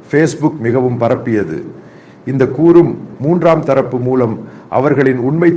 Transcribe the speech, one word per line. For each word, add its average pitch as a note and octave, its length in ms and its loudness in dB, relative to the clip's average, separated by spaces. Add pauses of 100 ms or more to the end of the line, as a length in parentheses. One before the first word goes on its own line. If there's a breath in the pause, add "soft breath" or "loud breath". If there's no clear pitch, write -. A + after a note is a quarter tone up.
(100)
Facebook D3+ 480 0
மிகவும் A#2+ 420 -2
பரப்பியது. A2+ 640 -2 (640 loud breath)
இந்த C3 200 0
கூறும் D#3+ 520 4 (220)
மூன்றாம் E3 440 0
தரப்பு B2+ 340 0
மூலம் B2 400 -2 (300 loud breath)
அவர்களின் C3+ 500 0
உண்மை D#3+ 380 0